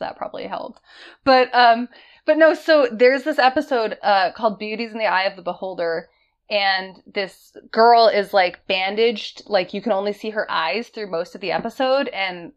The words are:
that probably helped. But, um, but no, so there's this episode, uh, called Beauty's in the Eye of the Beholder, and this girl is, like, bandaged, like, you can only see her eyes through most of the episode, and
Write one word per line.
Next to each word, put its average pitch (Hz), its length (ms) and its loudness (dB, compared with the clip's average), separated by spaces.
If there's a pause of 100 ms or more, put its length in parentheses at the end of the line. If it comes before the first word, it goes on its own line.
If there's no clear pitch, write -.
that - 120 -10
probably - 300 -12
helped. - 340 -14 (440)
But, 254 300 4
um, 240 340 4 (380)
but 311 100 2
no, 311 160 6
so 311 400 2
there's 254 300 2
this 302 160 -4
episode, 254 640 0
uh, 190 300 2
called 214 260 -4
Beauty's 214 340 -8
in 226 60 -10
the 220 80 -2
Eye 185 180 0
of 190 120 -6
the 185 60 -18
Beholder, 175 680 -6 (400)
and 190 460 -2 (100)
this - 500 -10 (140)
girl 233 380 6
is, 196 260 0
like, 180 320 0
bandaged, 208 800 -2
like, 185 260 -2
you 202 80 -8
can 220 120 -2
only 202 200 -2
see 208 180 -12
her 208 200 -6
eyes 185 380 -4
through 214 220 -14
most 175 240 -8
of 190 60 -18
the 175 120 -6
episode, 262 560 -2
and 180 480 -8